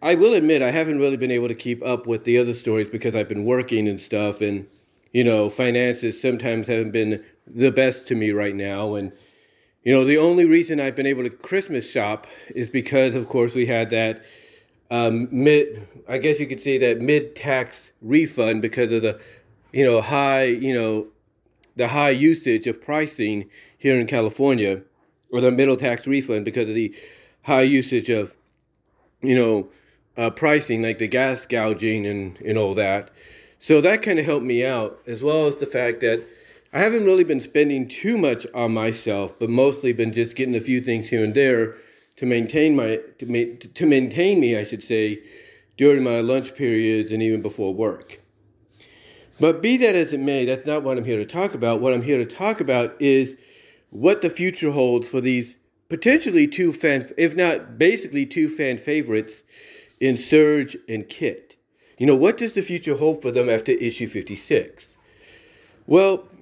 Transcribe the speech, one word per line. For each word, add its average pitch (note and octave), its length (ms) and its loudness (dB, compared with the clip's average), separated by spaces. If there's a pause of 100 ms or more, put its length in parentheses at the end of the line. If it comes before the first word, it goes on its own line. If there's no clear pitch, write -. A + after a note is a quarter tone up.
I E3 120 2
will G#3 200 6
admit D#3 260 4
I B2+ 120 2
haven't D#3+ 260 -2
really C#3 180 2
been B2+ 140 -2
able A#2+ 180 0
to A#2 60 -6
keep A#2+ 280 -6
up B2 240 -4
with A2+ 180 -4
the A#2+ 120 4
other A#2+ 160 2
stories A2 360 -2
because A2 260 -4
I've G#2+ 160 -2
been G#2 160 -4
working A#2+ 420 0
and G2+ 100 -4
stuff, G#2 440 -4
and, G2+ 240 -4 (440)
you A#2+ 140 2
know, G#2+ 240 2
finances B2 720 -2
sometimes A#2 460 -4
haven't A2+ 240 -2
been G#2+ 340 -2 (220)
the B2 260 0
best C3 360 0
to C3 60 -4
me G#2+ 180 0
right G2+ 220 -4
now, G2+ 400 -6
and, G2 180 -8 (720)
you B2 100 2
know, C3 120 6
the C#3+ 140 4
only E3+ 280 6
reason D#3+ 340 4
I've C3+ 160 -4
been C#3 100 -2
able C3 160 0
to A#2+ 80 -4
Christmas E3 580 -6
shop G#2+ 380 -4 (260)
is A#2+ 160 -6
because, C3 460 0
of B2 140 -6
course, A#2+ 260 0
we B2 120 0
had A2+ 240 0
that, A2+ 340 -2 (680)
um, A#2 400 0
mid, C3+ 560 2 (220)
I B2+ 100 -4
guess D3 220 0
you C#3+ 80 -6
could C3+ 100 -8
say C#3 200 -2
that B2 220 0
mid-tax C#3 920 -2 (100)
refund A#2 600 0
because A#2 280 -2
of A2+ 120 0
the, A2 180 -2 (520)
you C3+ 120 2
know, A#2 160 4
high, C3+ 420 0
you B2+ 320 0
know, A2 320 -2 (680)
the A#2+ 100 0
high C#3+ 240 2
usage C3+ 560 2
of A2+ 160 -4
pricing B2 680 -4 (300)
here C3+ 160 2
in A#2+ 140 0
California, A2 760 0 (480)
or B2 100 -2
the B2+ 120 4
middle C3 240 4
tax B2 280 -4
refund C3 400 -2
because A2+ 240 -4
of A2 60 -6
the A2 180 -2 (500)
high C3+ 200 2
usage C3 480 0
of, G#2+ 240 -4 (840)
you C3 160 2
know, A2 320 2 (480)
uh, A#2 140 -2
pricing, C#3+ 520 0
like A2+ 160 -4
the A2 80 -2
gas B2 400 -2
gouging A2 600 -2
and, G2 320 -8
and G#2+ 180 -4
all G2 160 0
that. G2+ 380 -2 (480)
So D#3 220 4
that G#3+ 200 2
kinda E3 220 0
helped D3 220 -4
me B2 200 0
out, A#2 400 -4
as A#2 160 -10
well D3+ 240 2
as C#3+ 120 -2
the C#3 80 -4
fact A#2+ 340 -2
that A2+ 240 0 (480)
I D3+ 80 -2
haven't A3 260 2
really F#3 180 6
been D3+ 160 0
spending C#3+ 480 0
too A3 300 -2
much C3+ 340 0
on A#2 220 0
myself, A2 640 -4
but A2+ 100 -2
mostly C3 460 2
been A2+ 180 -2
just A#2 240 -2
getting C3 180 -2
a A2+ 60 -2
few B2+ 220 -2
things A2+ 260 -4
here A2+ 160 0
and G#2+ 80 0
there A#2+ 460 2 (380)
to B2+ 100 -6
maintain C3 500 2
my, A2 240 -2 (180)
to - 60 -14
ma-, A#2+ 320 -4 (160)
to E3+ 140 -2
maintain D3+ 540 2
me, A#2 180 2
I G#2 60 -4
should G#2 200 -12
say, G#2+ 380 -2 (560)
during C#3 240 6
my A#2+ 180 0
lunch B2 340 -2
periods A2 560 0
and A2 120 -4
even A2 180 0
before G2+ 320 -6
work. G#2 480 -6 (1200)
But D#3+ 220 2
be A#3+ 160 2
that A3+ 160 4
as E3 180 0
it C#3 80 -4
may, C3+ 240 -2
that's C3 220 -4
not D3+ 160 -2
what C3 160 -4
I'm A2+ 60 -6
here A#2 120 -2
to G#2 80 -4
talk F#3 300 -4
about. A#2 260 -2
What B2+ 140 0
I'm A#2+ 80 -2
here C3+ 160 0
to A#2 80 -2
talk G#3+ 340 -4
about B2+ 400 -2
is C3+ 360 2 (520)
what F3+ 320 2
the F3+ 80 0
future E3+ 440 -2
holds B2 360 0
for C3 140 -4
these B2 340 -2 (320)
potentially F#3 580 2
two E3 280 -2
fan, C#3 420 0
if D#3 180 0
not D#3+ 440 -2
basically E3 480 0
two D#3 240 -2
fan C#3 260 -4
favorites A#2+ 680 -4 (540)
in C3 200 0
Surge D3+ 580 4 (140)
and A2 180 -8
Kit. - 480 -8 (400)
You B2 80 -4
know, C#3 120 6
what F3+ 200 4
does A3+ 160 -6
the G3+ 80 -4
future E3+ 360 -4
hold D3+ 260 0
for B2+ 80 -4
them B2 180 0
after A2+ 240 0
issue A#2 360 -4
fifty-six? - 920 -6 (880)
Well, F#3+ 380 4 (160)